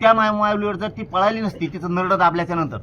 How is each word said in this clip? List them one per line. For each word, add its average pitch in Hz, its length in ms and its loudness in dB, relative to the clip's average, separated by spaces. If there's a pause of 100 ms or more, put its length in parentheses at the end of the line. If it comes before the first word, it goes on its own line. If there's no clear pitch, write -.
त्या 226 120 6
माय-, 214 200 2
मायमुलीवर 208 440 0
जर 208 120 -6
ती 214 160 -10
पळाली 208 360 0
नसती, 185 260 -4
तिचं 160 280 -6
नरडं 185 240 0
दाबल्याच्या 170 380 2
नंतर 139 260 -4